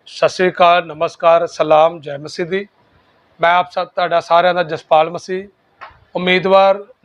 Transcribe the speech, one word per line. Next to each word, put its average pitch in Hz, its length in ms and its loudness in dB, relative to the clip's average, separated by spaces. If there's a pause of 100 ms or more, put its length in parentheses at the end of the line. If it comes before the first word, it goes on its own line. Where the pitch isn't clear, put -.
ਸਤਿ - 220 -2
ਸ੍ਰੀ 185 220 -2
ਅਕਾਲ, 175 360 2
ਨਮਸਕਾਰ, 165 600 0
ਸਲਾਮ, 160 540 0
ਜੈ 143 180 -14
ਮਸੀਹ 151 280 -10
ਦੀ। 190 220 -6 (720)
ਮੈਂ 170 140 2
ਆਪ 180 160 -2
ਸਭ, 180 160 -6
ਤੁਹਾਡਾ 170 340 -2
ਸਾਰਿਆਂ 175 340 2
ਦਾ 180 80 -2
ਜਸਪਾਲ 160 480 0
ਮਸੀਹ, 185 380 -10 (680)
ਉਮੀਦਵਾਰ 190 680 2 (200)